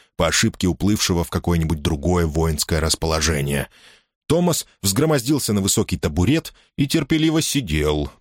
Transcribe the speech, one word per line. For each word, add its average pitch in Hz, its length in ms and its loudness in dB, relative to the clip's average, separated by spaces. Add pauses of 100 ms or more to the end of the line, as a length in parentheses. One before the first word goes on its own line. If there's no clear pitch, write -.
(180)
по 85 100 2
ошибке 92 400 0
уплывшего 90 560 0
в - 60 -6
какое-нибудь 82 520 0
другое 82 440 0
воинское 80 560 0
расположение. 78 880 -2 (580)
Томас 175 380 0 (160)
взгромоздился 131 720 0
на 101 80 2
высокий 98 340 0
табурет 90 580 0 (240)
и 135 80 2
терпеливо 156 560 2
сидел, 76 800 0